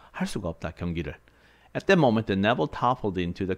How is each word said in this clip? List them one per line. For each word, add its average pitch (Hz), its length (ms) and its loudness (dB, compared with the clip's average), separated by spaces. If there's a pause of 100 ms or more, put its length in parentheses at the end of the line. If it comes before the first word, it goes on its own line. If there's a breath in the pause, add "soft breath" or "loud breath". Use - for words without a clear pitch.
(100)
할 - 160 -6
수가 98 220 -6
없다, 82 220 -8
경기를. 82 440 -6 (640 soft breath)
At - 100 -6
that 190 120 6
moment, 113 280 4
the 98 120 2
Neville 127 300 2
toppled 110 520 -2
into 87 260 -4
the 92 120 -2